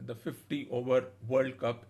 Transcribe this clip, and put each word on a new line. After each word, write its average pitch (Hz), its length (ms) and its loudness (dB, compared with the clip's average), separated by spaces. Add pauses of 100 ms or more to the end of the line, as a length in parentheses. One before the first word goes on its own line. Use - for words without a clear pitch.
the 120 140 -8
fifty - 560 -6
over 127 340 2 (240)
World 131 300 2
Cup 117 320 -2